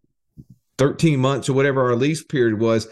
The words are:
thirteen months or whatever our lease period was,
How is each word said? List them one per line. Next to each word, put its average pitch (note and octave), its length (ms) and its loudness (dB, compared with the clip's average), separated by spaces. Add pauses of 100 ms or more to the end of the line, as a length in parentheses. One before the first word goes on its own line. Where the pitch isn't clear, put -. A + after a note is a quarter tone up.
(760)
thirteen D3 420 0
months C3 300 -2
or - 20 0
whatever C3+ 300 0
our B2 140 0
lease D3 280 -2
period A#2 340 0
was, A2+ 340 0